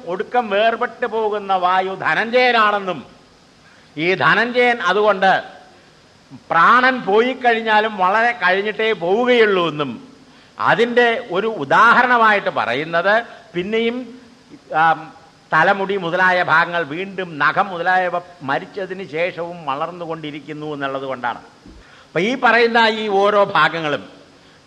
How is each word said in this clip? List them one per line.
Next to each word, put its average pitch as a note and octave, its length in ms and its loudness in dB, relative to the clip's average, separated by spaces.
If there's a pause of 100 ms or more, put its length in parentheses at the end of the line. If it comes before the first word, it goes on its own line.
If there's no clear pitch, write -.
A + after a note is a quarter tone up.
ഒടുക്കം G#3+ 420 -4
വേർപെട്ടു A3+ 560 -2
പോകുന്ന G#3 500 -4
വായു F#3 400 0
ധനഞ്ജയനാണെന്നും G#3 1080 0 (920)
ഈ E3 180 -2
ധനഞ്ജയൻ A#3 680 2
അതുകൊണ്ട് F#3+ 500 2 (1160)
പ്രാണൻ A#3+ 540 4
പോയി G#3+ 320 2
കഴിഞ്ഞാലും A3 640 0
വളരെ G#3 340 2
കഴിഞ്ഞിട്ടേ G3+ 600 0
പോവുകയുള്ളൂ G3+ 760 2
എന്നും D3 380 -6 (500)
അതിൻ്റെ A3+ 760 2
ഒരു G3 160 -2 (100)
ഉദാഹരണമായിട്ട് G#3 920 4
പറയുന്നത് E3 760 0 (260)
പിന്നെയും, A3+ 680 -4 (580)
ആം, D#3 360 2 (400)
തലമുടി G3 460 0
മുതലായ F3+ 460 0
ഭാഗങ്ങൾ E3+ 400 0
വീണ്ടും F3 560 -8
നഖം D#3+ 300 0
മുതലായവ F3+ 520 -2 (220)
മരിച്ചതിന് F3+ 680 -8
ശേഷവും E3+ 540 -6
വളർന്നുകൊണ്ടിരിക്കുന്നു D3+ 1080 -8
എന്നുള്ളത് C#3 320 -6
കൊണ്ടാണ്. B2 340 -6 (640)
അപ്പൊ - 160 -6
ഈ A3+ 160 -2
പറയുന്ന A#3 520 2 (140)
ഈ G#3+ 60 -6 (140)
ഓരോ G3+ 240 2
ഭാഗങ്ങളും D#3 580 0 (640)